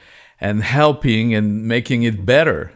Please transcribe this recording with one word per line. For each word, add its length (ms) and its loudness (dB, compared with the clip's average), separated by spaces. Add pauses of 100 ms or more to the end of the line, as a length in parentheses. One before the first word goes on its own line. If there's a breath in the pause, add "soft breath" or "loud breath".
(420 loud breath)
and 220 -2
helping 720 0
and 320 -2
making 360 0
it 220 -2
better. 500 2